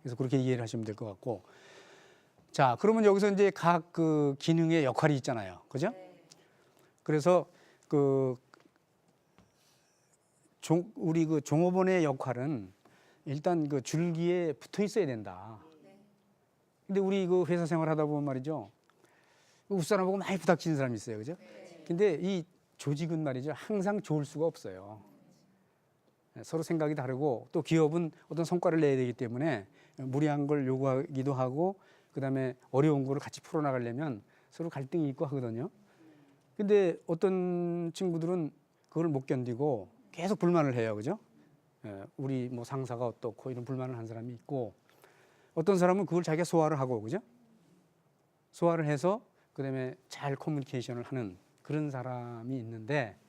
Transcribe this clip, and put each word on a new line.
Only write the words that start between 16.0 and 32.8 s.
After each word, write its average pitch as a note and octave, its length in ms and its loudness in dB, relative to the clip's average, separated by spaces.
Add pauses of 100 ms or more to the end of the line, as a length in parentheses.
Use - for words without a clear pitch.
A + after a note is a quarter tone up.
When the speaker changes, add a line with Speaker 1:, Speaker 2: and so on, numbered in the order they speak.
Speaker 1:
근데 G3 140 2
우리 G3 260 2
그 F3+ 200 4
회사 E3+ 200 0
생활 D#3+ 220 0
하다 D#3 180 2
보면 D3 180 -2
말이죠. C3+ 460 -4 (1000)
그 G3+ 80 0
윗사람하고 F#3+ 420 2
많이 F#3+ 200 -2
부닥치는 E3 380 2
사람이 C3 180 0
있어요. G#2+ 240 -8
그죠? C3 200 -10
Speaker 2:
네. - 480 -20
Speaker 1:
근데 F3 340 0
이 F3+ 240 -2 (340)
조직은 D#3 460 -4
말이죠. C3+ 300 -4
항상 G3+ 460 -2
좋을 D3+ 240 -2
수가 D3 220 -4
없어요. G2+ 680 -10 (1200)
네, A#2 100 -14
서로 E3 180 -4
생각이 D#3 320 0
다르고 C3 580 -2
또 D#3+ 100 0
기업은 D#3+ 480 4 (180)
어떤 D#3+ 160 -2
성과를 E3 360 2
내야 C#3 160 4
되기 B2+ 160 0
때문에 A#2+ 540 -2 (320)
무리한 C#3+ 480 0
걸 C#3+ 200 0
요구하기도 C3+ 680 0
하고 C#3 440 -2 (340)
그다음에 C3+ 420 -2 (160)
어려운 C#3 340 4